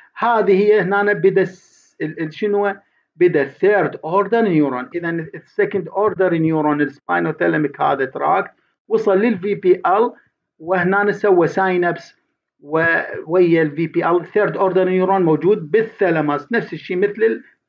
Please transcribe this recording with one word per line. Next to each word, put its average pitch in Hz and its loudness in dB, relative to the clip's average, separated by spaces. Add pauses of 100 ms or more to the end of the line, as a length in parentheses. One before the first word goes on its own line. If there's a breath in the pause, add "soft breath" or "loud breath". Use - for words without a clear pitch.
(180 soft breath)
هذه 202 2
هي 208 4
هنا 202 0
بدا 185 2
الس-، - -10
ال-، 160 -8
ال-، 156 -6
شنو؟ 202 -2 (420 soft breath)
بدا 156 2
الثيرد 170 0
اوردر 190 0
نيورون. 143 0
إذا 170 -6
السكند 170 -4
اوردر 190 0
نيورون 156 0
السباينوثالاميك 160 -2
هذا 139 0
تراكت 147 -2 (360)
وصل 214 2
للفي 202 0
بي 180 2
ال، 220 2 (460 soft breath)
وهنا 190 0
سوى 196 2
ساينابس 175 -2 (440)
و-، 165 -2 (240)
ويا 165 4
الفي 151 -2
بي 170 -2
ال. 175 2
الثيرد 175 -2
اوردر 185 2
نيورون 185 2
موجود 165 2
بالثلمس، 165 0
نفس 233 -4
الشيء 180 -8
مثل 202 0
ال-، 226 0 (260 loud breath)